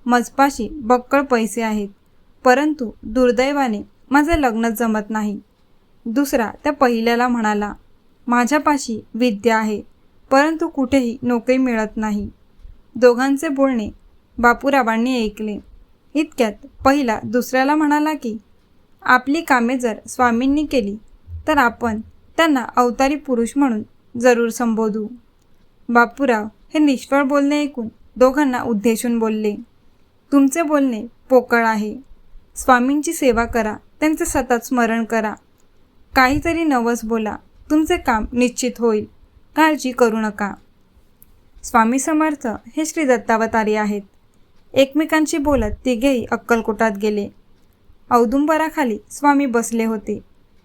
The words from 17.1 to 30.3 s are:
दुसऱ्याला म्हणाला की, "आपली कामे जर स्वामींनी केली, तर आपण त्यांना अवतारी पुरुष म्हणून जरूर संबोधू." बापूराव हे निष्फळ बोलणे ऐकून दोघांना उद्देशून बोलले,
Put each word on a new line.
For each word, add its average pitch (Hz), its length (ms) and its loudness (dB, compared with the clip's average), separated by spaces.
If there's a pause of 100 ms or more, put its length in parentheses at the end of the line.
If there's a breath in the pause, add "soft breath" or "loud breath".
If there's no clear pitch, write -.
दुसऱ्याला 254 520 0
म्हणाला 302 380 0
की, 226 240 -8 (640)
"आपली 269 400 0
कामे 254 360 0
जर 233 180 -2 (120)
स्वामींनी 254 580 0
केली, 220 320 -2 (500)
तर 302 100 2
आपण 233 440 -2 (360)
त्यांना 294 280 2 (100)
अवतारी 247 400 2
पुरुष 233 400 -2
म्हणून 262 280 0 (360)
जरूर 233 300 4
संबोधू." 220 580 -2 (840)
बापूराव 233 560 2 (280)
हे 311 60 0
निष्फळ 277 440 2
बोलणे 285 380 0
ऐकून 269 260 -6 (280)
दोघांना 262 460 2
उद्देशून 233 580 0
बोलले, 214 360 -2 (760)